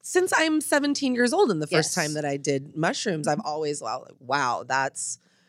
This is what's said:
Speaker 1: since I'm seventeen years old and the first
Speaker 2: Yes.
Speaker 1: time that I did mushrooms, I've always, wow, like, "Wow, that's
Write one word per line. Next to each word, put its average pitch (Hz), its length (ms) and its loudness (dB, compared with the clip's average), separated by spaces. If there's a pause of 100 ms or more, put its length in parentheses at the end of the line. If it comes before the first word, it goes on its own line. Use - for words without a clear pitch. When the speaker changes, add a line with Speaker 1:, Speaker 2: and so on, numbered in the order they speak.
Speaker 1:
since 370 340 0
I'm 311 240 2
seventeen 277 540 0
years 240 180 2
old 349 180 4
and 160 120 0
the 151 40 -2
first 156 300 0
Speaker 2:
Yes. 165 100 0
Speaker 1:
time 151 80 -4
that 151 100 -4
I 143 120 -2
did 143 400 -2
mushrooms, 165 500 0
I've 151 180 2
always, 147 360 -4
wow, 117 220 -6
like, - 180 -20
"Wow, 123 460 0
that's 135 520 -2 (300)